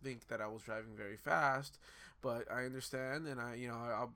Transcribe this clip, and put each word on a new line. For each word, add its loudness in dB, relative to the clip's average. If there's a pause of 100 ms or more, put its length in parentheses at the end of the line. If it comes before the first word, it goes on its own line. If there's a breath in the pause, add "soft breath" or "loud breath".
think -6
that 0
I 0
was -6
driving -4
very -4
fast, 4 (460 loud breath)
but 0
I 2
understand, -2
and -2
I, -2
you -4
know, -2
I'll, 0